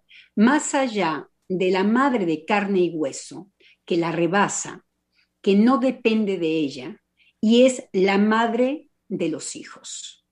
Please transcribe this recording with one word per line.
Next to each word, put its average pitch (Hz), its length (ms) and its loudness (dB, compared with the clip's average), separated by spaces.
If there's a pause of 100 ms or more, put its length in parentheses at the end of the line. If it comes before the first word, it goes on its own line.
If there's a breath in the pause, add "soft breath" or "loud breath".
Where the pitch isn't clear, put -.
(340 soft breath)
más 262 400 2
allá 202 540 -2 (200)
de 185 220 -2
la 190 140 0
madre 240 420 2
de 156 180 -4
carne 202 360 0
y 175 100 2
hueso, 147 600 -8 (340 soft breath)
que 175 120 -2
la 165 140 -2
rebasa, 170 760 -2 (580)
que 196 120 2
no 240 240 4
depende 220 600 -2
de 165 100 -2
ella, 151 520 -4 (400)
y 233 260 6
es 254 260 0
la 196 260 2
madre 233 720 0 (180)
de 170 200 -4
los - 260 -8
hijos. - 760 -18